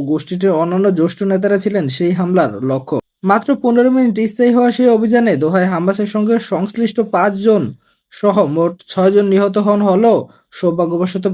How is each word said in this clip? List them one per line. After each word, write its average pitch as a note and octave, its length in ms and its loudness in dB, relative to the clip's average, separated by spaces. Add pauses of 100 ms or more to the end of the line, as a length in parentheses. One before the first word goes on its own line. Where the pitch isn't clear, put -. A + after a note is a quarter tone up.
(100)
গোষ্ঠীটির F3+ 500 -2
অন্যান্য F3+ 260 0 (120)
জ্যেষ্ঠ E3+ 240 -2
নেতারা G3 360 0
ছিলেন G3 300 -2
সেই F3 240 -2
হামলার F3 400 0 (180)
লক্ষ্য। C3+ 260 -4 (340)
মাত্র G#3+ 180 0 (140)
পনেরো A#3+ 280 2
মিনিট B3+ 260 0 (120)
স্থায়ী A#3+ 260 0
হওয়া A#3+ 160 2
সেই B3 260 2
অভিযানে A3+ 400 2
দোহায় F3+ 360 0
হামাসের F#3+ 420 -2
সঙ্গে G#3+ 200 0 (160)
সংশ্লিষ্ট G3+ 480 -2 (140)
পাঁচজন G3 500 2 (500)
সহ G3+ 240 -2 (100)
মোট E3 260 0 (160)
ছয়জন G3 440 2
নিহত G3+ 260 2
হন G#3 240 2
হলেও G3+ 360 4 (400)
সৌভাগ্যবশত F3 760 -2